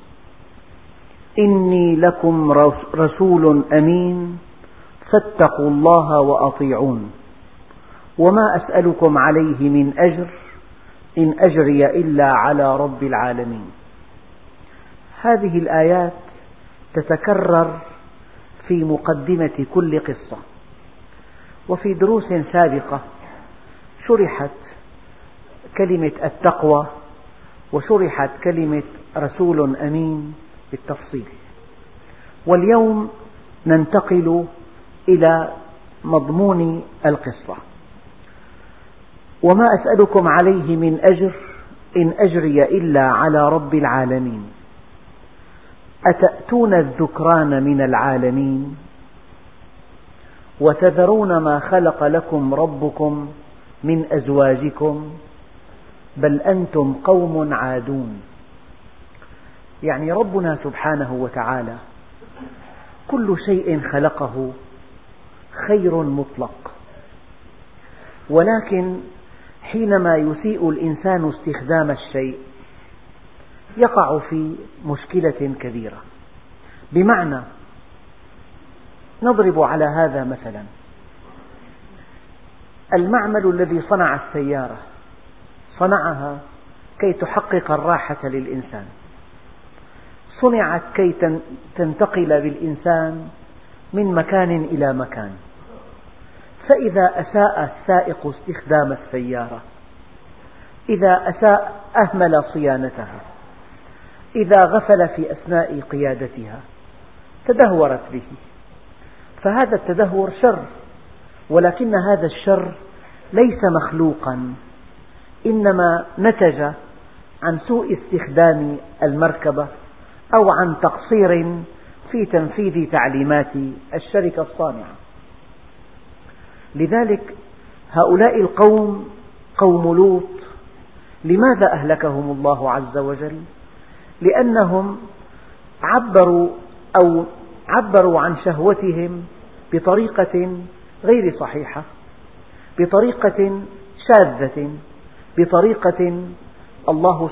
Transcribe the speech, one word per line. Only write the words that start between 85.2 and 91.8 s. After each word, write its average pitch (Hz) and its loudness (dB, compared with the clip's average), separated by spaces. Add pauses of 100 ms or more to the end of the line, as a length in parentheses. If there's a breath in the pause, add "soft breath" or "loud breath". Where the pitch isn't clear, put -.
صنعها 151 -2 (600)
كي 190 0
تحقق - -4
الراحة 151 -4
للإنسان، 131 -10 (1600 soft breath)
صنعت 202 0 (120)
كي 180 2
تن-، 160 -2 (360)
تنتقل 170 -2